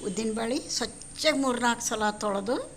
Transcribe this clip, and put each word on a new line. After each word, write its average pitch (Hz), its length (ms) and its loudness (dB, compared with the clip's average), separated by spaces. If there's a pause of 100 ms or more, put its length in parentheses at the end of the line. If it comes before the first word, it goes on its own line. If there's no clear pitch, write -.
ಉದ್ದಿನಬೇಳೆ 226 480 0 (200)
ಸ್ವಚ್ಛಗೆ - 680 0
ಮೂರ್ನಾಲ್ಕು 240 440 2
ಸಲ 214 220 2 (120)
ತೊಳೆದು 202 340 0 (200)